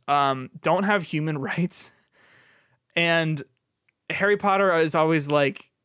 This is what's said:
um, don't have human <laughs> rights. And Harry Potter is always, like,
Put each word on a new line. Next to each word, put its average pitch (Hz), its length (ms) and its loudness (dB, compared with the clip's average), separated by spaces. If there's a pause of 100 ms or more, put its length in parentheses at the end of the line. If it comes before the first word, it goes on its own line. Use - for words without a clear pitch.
um, 139 420 0 (100)
don't 180 220 0
have 202 220 0
human 156 340 -4
<laughs> - 20 -6
rights. 170 500 -4 (1040)
And 165 480 0 (680)
Harry 202 260 0
Potter 196 400 2
is 165 180 2
always, 160 360 2
like, 143 400 0 (140)